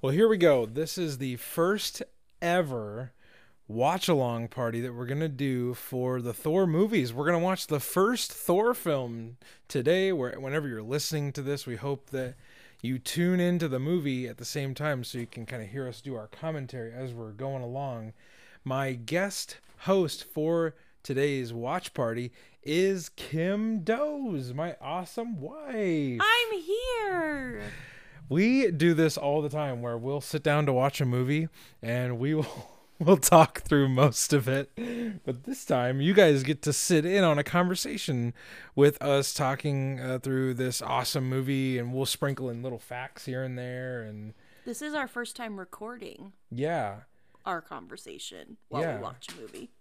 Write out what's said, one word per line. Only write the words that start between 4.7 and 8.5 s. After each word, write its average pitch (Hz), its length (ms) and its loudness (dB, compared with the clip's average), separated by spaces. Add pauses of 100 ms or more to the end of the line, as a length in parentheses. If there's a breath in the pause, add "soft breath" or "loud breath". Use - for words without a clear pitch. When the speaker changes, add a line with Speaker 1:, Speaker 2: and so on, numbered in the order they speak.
Speaker 1:
that 123 140 -6
we're 123 100 -8
gonna 143 240 -2
do 127 460 -2
for 127 480 -4
the 120 100 -4
Thor 170 320 2
movies. 170 480 2
We're 139 140 -2
gonna 170 140 2
watch 185 260 -2
the 147 140 0
first 214 520 0
Thor 208 400 2